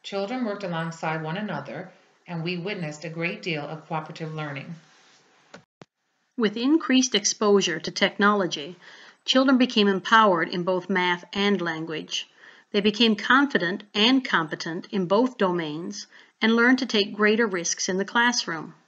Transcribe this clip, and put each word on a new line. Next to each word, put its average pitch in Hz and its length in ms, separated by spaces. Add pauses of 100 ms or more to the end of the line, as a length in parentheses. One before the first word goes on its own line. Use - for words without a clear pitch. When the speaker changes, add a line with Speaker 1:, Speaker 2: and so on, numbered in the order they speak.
Speaker 1:
Children 214 420
worked 202 180
alongside 165 600
one 160 140
another, 160 540 (360)
and 170 160
we 180 140
witnessed 170 480
a 160 40
great 165 320
deal 156 220
of 160 240
cooperative 156 480
learning. 151 400 (1600)
Speaker 2:
With 214 200
increased 262 580
exposure 196 640
to 175 120
technology, 180 840 (480)
children 262 340
became 226 300
empowered 190 600
in 180 140
both 180 260
math 180 420
and 202 300
language. 160 680 (440)
They 208 80
became 214 340
confident 208 680 (100)
and 247 280
competent 165 680
in 190 140
both 226 320
domains 175 720 (340)
and 220 120
learned 240 260
to 254 60
take 208 300
greater 214 320
risks 175 400
in 185 100
the 196 60
classroom. 196 720 (140)